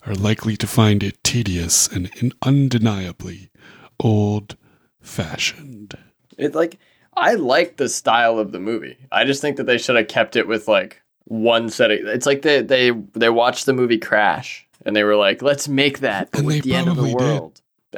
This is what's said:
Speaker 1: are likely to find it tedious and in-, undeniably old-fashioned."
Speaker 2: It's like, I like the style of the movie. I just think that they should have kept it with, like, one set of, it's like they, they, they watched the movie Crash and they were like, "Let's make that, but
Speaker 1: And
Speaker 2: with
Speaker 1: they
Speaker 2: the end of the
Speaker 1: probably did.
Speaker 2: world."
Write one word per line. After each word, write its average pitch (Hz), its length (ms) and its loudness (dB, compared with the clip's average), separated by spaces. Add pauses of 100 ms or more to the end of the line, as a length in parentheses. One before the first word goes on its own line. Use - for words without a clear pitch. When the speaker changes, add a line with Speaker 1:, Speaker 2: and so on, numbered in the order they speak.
Speaker 1:
are 107 100 -6
likely 107 400 -2
to 104 120 -4
find 104 360 4
it - 200 -6
tedious 90 640 0
and 90 200 -6 (120)
in-, 120 100 0 (100)
undeniably 107 1080 0 (500)
old-fashioned." 104 2000 -4 (400)
Speaker 2:
It's 147 180 -4
like, - 220 -2 (380)
I 330 180 2
like 165 440 0
the 123 120 -2
style 117 500 2
of 104 140 -4
the 92 60 -10
movie. 90 380 -8 (140)
I 110 140 2
just 147 160 -2
think 143 160 -4
that 127 80 -6
they 120 120 2
should 120 200 0
have 110 100 2
kept - 280 -2
it 113 120 2
with, 107 200 -4
like, 101 340 0 (240)
one 113 440 0
set 110 220 2
of, 107 160 0
it's 123 180 -4
like 139 180 0
they, 147 180 4
they, 123 300 2 (220)
they 117 160 2
watched 117 360 0
the 135 80 2
movie 120 240 2
Crash - 680 -2 (200)
and 104 100 -2
they 104 80 4
were 104 140 4
like, 98 240 2
"Let's 143 260 0
make 139 320 0
that, 104 320 -4
but - 80 -4
Speaker 1:
And 147 80 -2
Speaker 2:
with 151 160 -2
Speaker 1:
they 131 80 -4
Speaker 2:
the - 40 0
end 175 120 0
of 175 80 0
the 139 60 -2
Speaker 1:
probably 127 240 0
did. - 140 0
Speaker 2:
world." - 220 -16 (360)